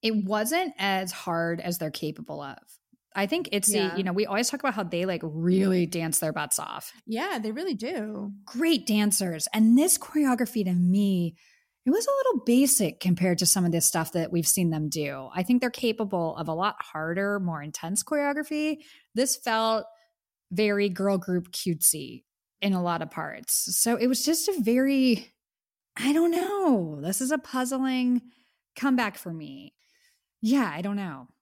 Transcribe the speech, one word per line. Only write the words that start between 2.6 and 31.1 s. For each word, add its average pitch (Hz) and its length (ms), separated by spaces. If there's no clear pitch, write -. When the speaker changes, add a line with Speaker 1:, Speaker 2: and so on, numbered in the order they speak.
Speaker 1:
I 196 120
think 330 260
Itzy, 208 260
Speaker 2:
Yeah. 185 180
Speaker 1:
you 190 80
know, 185 80
we 202 140
always 220 240
talk 269 100
about 254 140
how 208 100
they, 175 220
like, 180 180
really 180 600
dance 160 320
their 156 160
butts 151 240
off. - 340
Speaker 2:
Yeah, 285 320
they 220 140
really 311 220
do. 214 580
Speaker 1:
Great 311 420
dancers. 196 680
And 220 240
this 359 200
choreography 247 680
to 180 100
me, 180 600
it 254 40
was 415 160
a 571 40
little 523 340
basic 240 560
compared 180 380
to 175 80
some 180 180
of 170 80
the 170 80
stuff 160 320
that 165 200
we've 170 140
seen 175 240
them 156 200
do. 139 440
I 185 100
think 247 160
they're 247 100
capable 202 680
of 156 120
a 160 60
lot 185 280
harder, 180 580
more 165 220
intense 165 400
choreography. 302 760
This 262 220
felt 220 500
very 202 380
girl 190 300
group 180 340
cutesy 143 720
in 196 140
a 180 80
lot 170 200
of 156 80
parts. - 680
So 233 180
it 240 120
was 254 160
just 320 240
a 370 120
very, 254 720
I 254 160
don't 330 200
know. 330 680
This 180 180
is 262 100
a 302 80
puzzling 254 840
comeback 240 420
for 175 140
me. 147 420
Yeah, 226 300
I 156 100
don't 202 140
know. 147 320